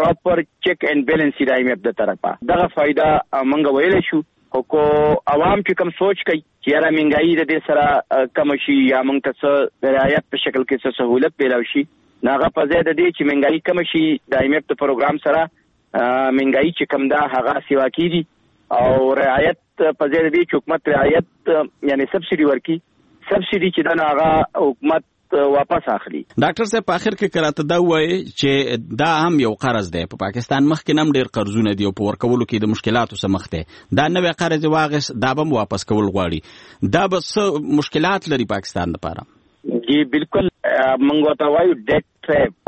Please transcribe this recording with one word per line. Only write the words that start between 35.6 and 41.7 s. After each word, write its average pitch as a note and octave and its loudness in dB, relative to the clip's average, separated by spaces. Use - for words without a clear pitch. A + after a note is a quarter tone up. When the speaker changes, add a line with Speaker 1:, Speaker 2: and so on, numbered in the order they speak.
Speaker 2:
کول G#2+ 2
غواړي، E2+ -2
دا F3+ 2
به F#3 2
څه D#3 -2
مشکلات E3+ -2
لري B2 0
پاکستان F2+ -4
لپاره؟ E2 -10
Speaker 1:
جی، C#3+ 2
بالکل، E3+ -2
موږ D3 2
ورته D3+ 0
وایو E3+ 4